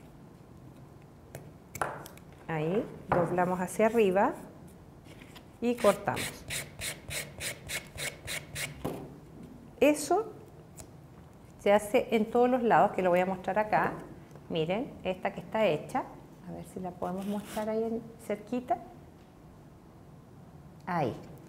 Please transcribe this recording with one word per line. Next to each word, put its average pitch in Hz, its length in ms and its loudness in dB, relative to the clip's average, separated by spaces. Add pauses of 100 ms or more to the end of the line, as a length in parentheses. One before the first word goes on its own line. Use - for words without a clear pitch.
(2500)
Ahí, 160 360 2 (240)
doblamos 175 520 4
hacia 190 260 2
arriba 220 480 6 (1300)
y 240 140 2
cortamos. - 680 2 (3250)
Eso 302 520 4 (1300)
se 202 120 4
hace 208 400 4
en 220 180 4
todos 247 200 4
los 247 140 2
lados, 196 280 6
que - 100 -4
lo 185 80 4
voy 175 100 6
a 180 60 4
mostrar 190 340 -2
acá. 185 340 2 (560)
Miren, 180 420 -2 (120)
esta 185 300 -2
que - 60 -10
está 220 260 0
hecha. 156 380 0 (440)
A 175 40 -10
ver 170 220 -10
si 190 60 -8
la 180 120 -8
podemos 185 340 -6
mostrar 208 440 -4
ahí 220 140 0
en, 226 180 -2 (240)
cerquita. 247 520 -2 (2000)
Ahí, 156 300 0 (340)